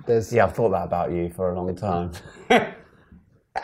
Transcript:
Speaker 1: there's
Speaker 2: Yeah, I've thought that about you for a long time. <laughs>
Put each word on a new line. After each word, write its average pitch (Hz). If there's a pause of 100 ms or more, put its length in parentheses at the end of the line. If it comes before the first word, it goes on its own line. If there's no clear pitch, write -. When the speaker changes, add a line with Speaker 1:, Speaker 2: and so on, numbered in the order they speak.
Speaker 1:
there's 113
Speaker 2:
Yeah, 113
I've 92
thought 113
that 87
about 87
you 87
for 90
a -
long 90
time. 87 (400)
<laughs> - (880)